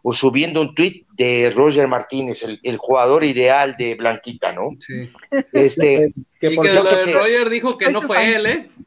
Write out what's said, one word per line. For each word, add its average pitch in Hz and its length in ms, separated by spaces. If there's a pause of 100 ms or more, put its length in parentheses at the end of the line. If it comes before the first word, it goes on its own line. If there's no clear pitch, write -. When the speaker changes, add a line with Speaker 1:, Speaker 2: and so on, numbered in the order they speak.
Speaker 1:
O 123 120
subiendo 147 460
un 147 140
tuit 185 320 (100)
de 120 380
Roger 143 320
Martínez, 127 580
el, 110 180
el 117 140
jugador 131 480
ideal 135 540
de 120 160
Blanquita, 113 580
¿no? 92 180 (100)
Speaker 2:
Sí. 127 300 (420)
Speaker 1:
Este, 147 600 (280)
Speaker 3:
Que 156 120
Speaker 2:
Y 160 40
Speaker 3:
por 160 100
Speaker 2:
que 196 80
Speaker 1:
yo 190 80
Speaker 2:
lo 190 80
Speaker 1:
qué 185 60
Speaker 2:
de 185 60
Speaker 1:
sé. 175 100
Speaker 2:
Roger 226 380
dijo 240 280
que 196 80
Speaker 4:
Soy - 80
Speaker 2:
no 320 60
Speaker 4:
su 294 80
Speaker 2:
fue 196 80
Speaker 4:
fan. 202 100
Speaker 2:
él, 220 200
¿eh? 285 240 (160)